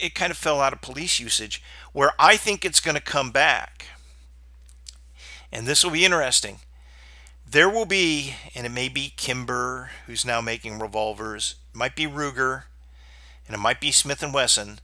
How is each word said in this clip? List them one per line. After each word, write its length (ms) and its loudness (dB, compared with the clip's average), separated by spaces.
it 100 -6
kind 160 -2
of 40 -8
fell 240 0
out 120 4
of 80 -10
police 400 -4
usage. 420 -4
Where 260 4
I 180 8
think 280 0
it's 160 2
gonna 200 0
come 300 -2
back, 560 0
and 160 -8
this 160 6
will 80 0
be 120 4
interesting, 540 2
there 200 6
will 160 0
be, 520 0
and 100 -8
it 60 -6
may 180 -4
be 280 -6
Kimber, 720 -4
who's 180 -6
now 160 0
making 380 -6
revolvers, 800 -6
it 20 -18
might 200 -4
be 100 -2
Ruger, 560 -2
and 80 -8
it 20 -6
might 220 0
be 100 -2
Smith 320 0
and 100 -4
Wesson. 520 0